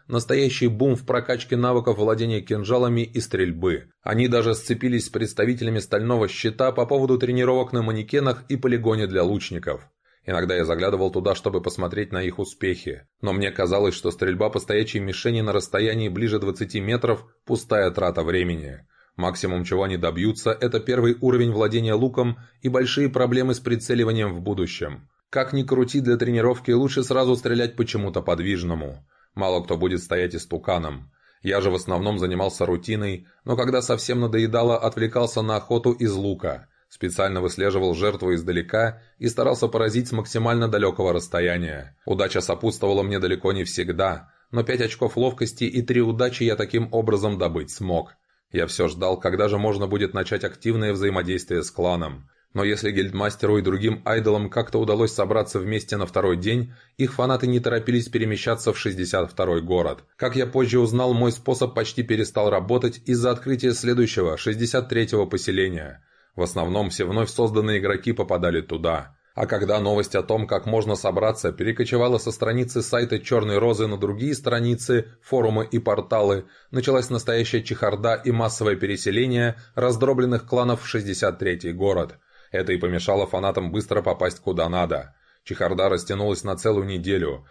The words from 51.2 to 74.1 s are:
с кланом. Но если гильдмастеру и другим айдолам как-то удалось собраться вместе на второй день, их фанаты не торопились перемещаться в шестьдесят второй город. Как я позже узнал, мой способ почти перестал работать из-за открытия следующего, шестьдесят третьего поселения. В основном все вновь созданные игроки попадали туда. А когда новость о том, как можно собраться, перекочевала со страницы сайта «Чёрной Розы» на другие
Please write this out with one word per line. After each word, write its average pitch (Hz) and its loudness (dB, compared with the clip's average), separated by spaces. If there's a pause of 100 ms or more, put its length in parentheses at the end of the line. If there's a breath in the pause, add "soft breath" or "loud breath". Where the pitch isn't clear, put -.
с - -10
кланом. 82 -2 (240 soft breath)
Но 101 -2
если 104 -2
гильдмастеру 101 0
и 101 2
другим 98 0
айдолам 107 2
как-то 117 -2
удалось 110 2
собраться 101 0
вместе 104 -4
на 98 -2
второй 92 2
день, 120 -2 (220 loud breath)
их 131 -2
фанаты 127 0
не 123 2
торопились 120 0
перемещаться 110 0
в - -6
шестьдесят 92 -2
второй 90 0
город. 82 0 (100)
Как 123 -2
я 127 0
позже 123 2
узнал, 120 2
мой 120 4
способ 127 -2
почти 117 -2
перестал 107 0
работать 110 0
из-за 123 2
открытия 123 0
следующего, 113 2
шестьдесят 117 -2
третьего 113 2
поселения. 90 -2 (320 soft breath)
В 90 0
основном 90 -2
все - -4
вновь 101 0
созданные 107 0
игроки 98 -2
попадали 87 0
туда. 80 -4 (160 soft breath)
А 110 -2
когда 104 0
новость 101 0
о 92 2
том, 110 0
как 98 -2
можно 107 0
собраться, 98 0
перекочевала 117 0
со 113 -4
страницы 120 -2
сайта 117 0
«Чёрной 107 2
Розы» 110 2
на 104 -4
другие 104 -2